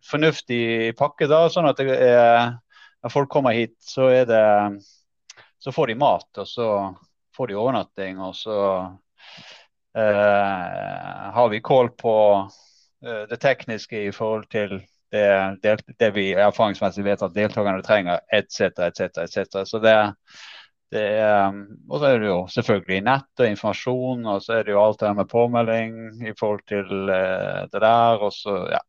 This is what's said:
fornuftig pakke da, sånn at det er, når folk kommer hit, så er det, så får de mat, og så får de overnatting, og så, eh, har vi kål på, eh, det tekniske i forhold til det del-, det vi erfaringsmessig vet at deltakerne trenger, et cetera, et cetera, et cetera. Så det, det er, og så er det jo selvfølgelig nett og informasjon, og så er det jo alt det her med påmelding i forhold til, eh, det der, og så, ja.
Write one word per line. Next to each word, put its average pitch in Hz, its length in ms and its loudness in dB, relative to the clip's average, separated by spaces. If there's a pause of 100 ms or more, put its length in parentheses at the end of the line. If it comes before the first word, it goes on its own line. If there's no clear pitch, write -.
fornuftig 117 880 -2
pakke 147 300 -2
da, 160 220 4
sånn 165 180 0
at 131 120 2
det 135 120 -2
er, 120 600 4 (500)
når 120 80 -8
folk 139 180 0
kommer 135 220 0
hit, 113 300 -2
så - 280 -2
er 127 160 6
det, 113 200 2 (1120)
så 135 140 -12
får 143 160 -2
de 113 80 -4
mat, 123 320 0 (100)
og 98 80 -8
så 117 220 -6 (680)
får 127 140 -6
de 98 100 -8
overnatting, 98 600 -4
og 92 160 -10
så, 107 240 -6 (1300)
eh, 98 1400 -2
har 120 160 4
vi 107 120 -4
kål 127 280 4
på, 117 260 -2 (880)
eh, 117 280 -10
det 117 100 -10
tekniske 117 680 -4
i 101 60 -6
forhold 110 380 -4
til 101 280 -6 (340)
det 98 500 2
del-, 107 200 0 (160)
det 110 160 4
vi 98 180 -2
erfaringsmessig 101 720 2
vet 101 180 -2
at 90 120 -6
deltakerne 101 480 -2
trenger, 90 380 0 (120)
et - 200 0
cetera, 90 340 -2
et 87 100 -4
cetera, 87 280 -6
et 85 80 -12
cetera. 98 320 -6
Så 110 160 -8
det, 110 160 6 (960)
det 107 120 -2 (140)
er, 101 340 4 (360)
og 147 120 -6
så 147 60 2
er 131 120 4
det 107 100 0
jo 90 180 0
selvfølgelig 98 560 -2
nett 131 380 -2
og 123 60 4
informasjon, 120 800 -4
og 98 160 -2
så 113 160 -2
er 107 60 -2
det 104 80 -4
jo 101 100 4
alt 107 180 2
det 107 80 0
her 101 60 0
med 101 140 -4
påmelding 113 960 -2
i 107 120 -10
forhold 104 280 -4
til, 98 420 -4
eh, 95 540 -2 (100)
det 101 80 -4
der, 117 420 4
og 104 100 -2
så, 101 280 -6 (100)
ja. 78 180 -2